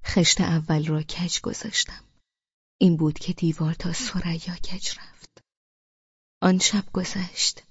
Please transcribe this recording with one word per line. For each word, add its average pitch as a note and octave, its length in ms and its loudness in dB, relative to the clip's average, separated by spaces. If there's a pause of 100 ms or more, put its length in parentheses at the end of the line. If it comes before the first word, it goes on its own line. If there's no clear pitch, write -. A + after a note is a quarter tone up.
خشت - 360 4
اول D#3 440 2
را D#3 160 0
کج E3+ 400 -4
گذاشتم. - 640 -6 (760)
این E3+ 160 8
بود D#3 220 2
که F3+ 140 -4
دیوار E3 400 0
تا E3+ 200 -4
ثریا F3 640 -4
کج - 440 -4
رفت. - 420 -20 (1000)
آن F#3 180 6
شب G3 340 2
گذشت - 760 -4